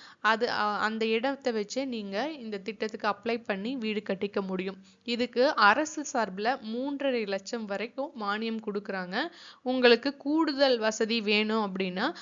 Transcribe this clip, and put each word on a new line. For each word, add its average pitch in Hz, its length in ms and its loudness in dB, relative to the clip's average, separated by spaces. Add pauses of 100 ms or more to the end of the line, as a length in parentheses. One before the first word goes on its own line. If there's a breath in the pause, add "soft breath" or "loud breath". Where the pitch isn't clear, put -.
(200 loud breath)
அது, 220 300 2
அ, 208 280 -2
அந்த 220 280 -2
இடத்தை 240 480 0
வச்சே 220 320 -4
நீங்க 226 460 -4
இந்த 220 260 -8
திட்டத்துக்கு 214 500 -6
அப்ளை 233 360 -2
பண்ணி 208 320 -4
வீடு 214 340 -4
கட்டிக்க 202 320 -2
முடியும். 190 360 -4 (260 loud breath)
இதுக்கு 240 520 2
அரசு 277 580 6
சார்புல 214 480 0
மூன்றரை 254 680 -2
லட்சம் 196 380 -4
வரைக்கும் 233 460 -6 (100)
மானியம் 220 440 -2
கொடுக்கறாங்க. 196 520 -4 (440 loud breath)
உங்களுக்கு 254 560 4
கூடுதல் 285 600 4
வசதி 220 440 0
வேணும் 214 440 2
அப்படின்னா, 190 560 -2